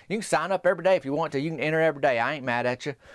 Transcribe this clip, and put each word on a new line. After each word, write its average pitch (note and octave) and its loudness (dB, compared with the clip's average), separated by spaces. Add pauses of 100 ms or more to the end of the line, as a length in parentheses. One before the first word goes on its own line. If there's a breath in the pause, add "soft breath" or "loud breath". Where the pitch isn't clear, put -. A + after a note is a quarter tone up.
You G#3 -4
can G#3+ -8
sign F3+ 0
up F3+ 0
every F3 2
day F#3+ 4
if E3+ 0
you C3+ -4
want D#3 -2
to. C#3 -2
You D#3 -2
can D#3+ -6
enter D#3 0
every D3+ 2
day. C3 2
I C3 0
ain't C3+ -8
mad A#2+ 0
at B2 -4
you. C#3+ -6 (200 loud breath)